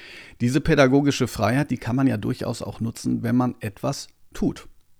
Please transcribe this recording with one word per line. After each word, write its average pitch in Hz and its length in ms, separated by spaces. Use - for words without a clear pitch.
Diese 123 180
pädagogische 139 640
Freiheit, 110 440
die 120 80
kann 117 180
man 135 100
ja 113 120
durchaus 117 420
auch - 200
nutzen, 117 420
wenn 113 120
man 123 260
etwas - 480
tut - 340